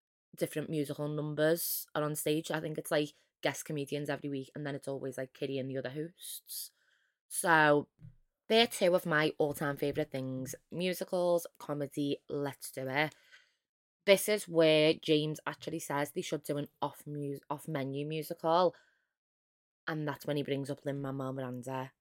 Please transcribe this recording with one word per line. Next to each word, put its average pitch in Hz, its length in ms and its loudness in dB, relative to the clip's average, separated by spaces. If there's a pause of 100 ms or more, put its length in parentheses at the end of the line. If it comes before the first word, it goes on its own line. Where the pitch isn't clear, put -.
(360)
different 156 340 -2
musical 147 400 -2
numbers 151 840 0
are 151 80 0
on 151 120 -2
stage. 151 360 0
I 160 100 -2
think 156 160 -6
it's, - 140 -6
like, 151 220 0 (280)
guest - 240 -2
comedians 147 460 -4
every 143 180 -6
week, 135 260 -6
and 151 100 -8
then 143 100 -6
it's 135 120 -10
always, 135 300 -8
like, 131 160 -8
Kitty 135 260 -4
and 131 100 -4
the 135 80 -6
other 127 120 -6
hosts. - 800 -12 (560)
So 151 600 4 (600)
they're 226 200 6
two 180 280 2
of 180 120 0
my 156 320 2
all-time 143 380 -2
favourite 151 340 -2
things. 131 420 -6 (180)
Musicals, 175 760 0 (100)
comedy, 143 720 -4
let's 143 420 -6
do 131 160 -8
it. 147 260 0 (920)
This 196 240 6
is 208 180 0
where 160 460 8
James 151 520 2
actually 160 340 -6
says 147 320 -2
they 180 100 -6
should 160 220 -4
do 147 140 -2
an 143 120 -4 (120)
off 143 260 -4
mu-, 143 320 -6 (100)
off-menu 143 560 -4
musical, 165 720 2 (1120)
and 156 200 -4
that's 139 200 -6
when 147 100 0
he 143 60 0
brings 139 260 -4
up 143 160 -6
Lin-Manuel 135 480 -4
Miranda. 131 680 -6